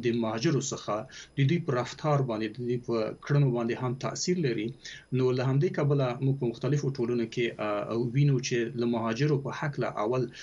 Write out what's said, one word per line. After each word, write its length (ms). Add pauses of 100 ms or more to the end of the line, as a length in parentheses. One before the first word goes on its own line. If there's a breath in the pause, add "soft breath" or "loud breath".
د 20
مهاجرو 540
څخه 340 (440 loud breath)
د 100
دوی 100
په 140
رفتار 500
باندې، 260
د 80
دوی 220
په 440
کړنو 340
باندې 260
هم 120
تاثیر 440
لري. 360 (380 loud breath)
نو 180
له 140
همدې 240
کبله 520
موږ 200
په 60
مختلفو 440
ټولنو 360
کې، 200 (120)
اه، 380 (180)
وینو 260
چې 160 (180)
له 120
مهاجرو 520
په 160
هکله 320
اول 440 (120)